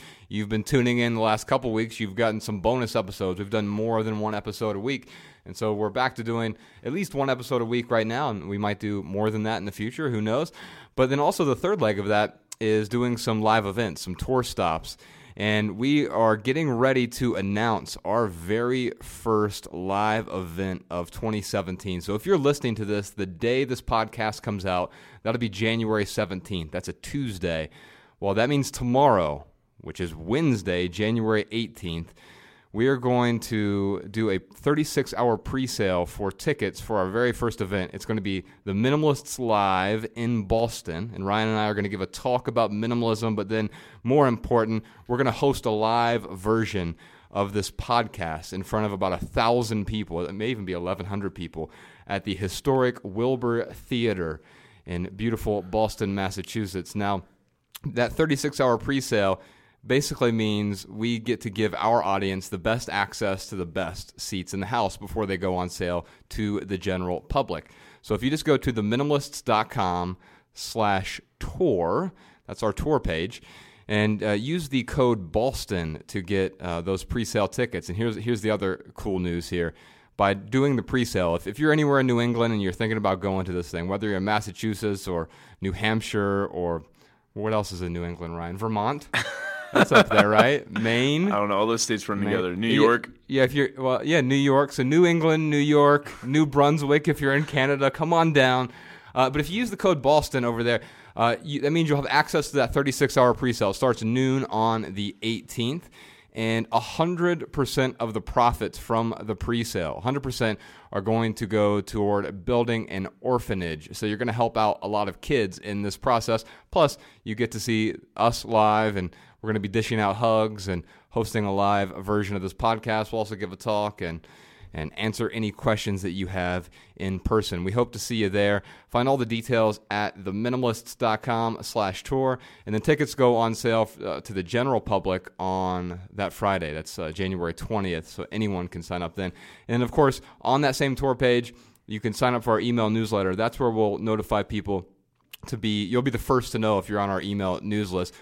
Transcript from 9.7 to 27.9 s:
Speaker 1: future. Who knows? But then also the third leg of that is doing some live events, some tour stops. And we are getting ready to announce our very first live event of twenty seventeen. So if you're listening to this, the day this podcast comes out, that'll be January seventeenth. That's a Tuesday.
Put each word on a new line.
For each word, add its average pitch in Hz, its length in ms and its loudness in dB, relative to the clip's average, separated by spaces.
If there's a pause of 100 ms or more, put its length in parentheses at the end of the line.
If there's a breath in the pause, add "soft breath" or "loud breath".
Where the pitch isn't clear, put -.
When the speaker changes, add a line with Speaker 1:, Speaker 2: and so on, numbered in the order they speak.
Speaker 1:
future. 120 380 -4
Who 110 100 0
knows? 120 320 0 (420 loud breath)
But 131 140 4
then 139 100 2
also 147 260 2
the 131 120 2
third 190 240 0
leg 107 180 2
of 101 100 -4
that 104 320 2 (200)
is 107 280 2
doing 120 280 0
some 110 240 -2
live 110 240 4
events, 98 380 -4
some 92 120 -8
tour 127 280 -2
stops. 85 560 -4 (400 loud breath)
And 107 400 0
we 143 280 2
are 110 300 4
getting 131 340 -2
ready 127 360 2
to 120 300 -2
announce 101 680 -2
our 110 220 2
very 110 720 -2
first 107 720 -2
live 101 560 0
event 92 640 -6
of 87 220 -6
twenty 107 280 -4
seventeen. 92 640 -4
So 98 140 -4
if 107 100 -6
you're 185 100 4
listening 139 380 2
to 107 100 -4
this, 104 260 -2
the 101 140 -4
day 117 400 0
this 123 160 -4
podcast 110 640 -2
comes 98 240 -4
out, 92 240 0 (320 loud breath)
that'll 117 160 0
be 117 100 0
January 110 560 0
seventeenth. 90 680 -4
That's 90 160 -6
a 90 40 -8
Tuesday. 90 800 -4 (500 loud breath)